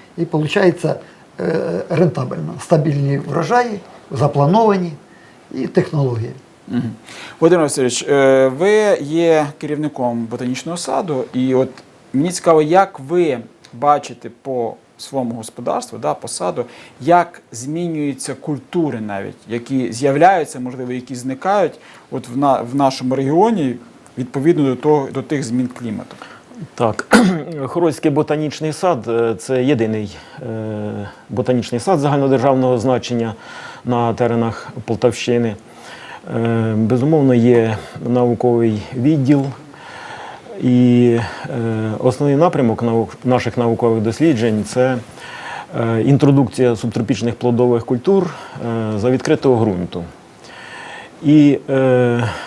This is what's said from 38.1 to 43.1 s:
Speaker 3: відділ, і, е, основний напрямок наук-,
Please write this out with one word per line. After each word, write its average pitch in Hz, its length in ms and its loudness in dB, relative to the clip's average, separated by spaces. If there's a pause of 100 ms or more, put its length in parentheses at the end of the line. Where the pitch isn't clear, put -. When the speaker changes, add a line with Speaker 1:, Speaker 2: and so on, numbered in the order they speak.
Speaker 3:
відділ, 139 500 2 (1160)
і, 123 540 6 (340)
е, 113 480 -4
основний 139 380 2
напрямок 143 460 2
наук-, 113 420 0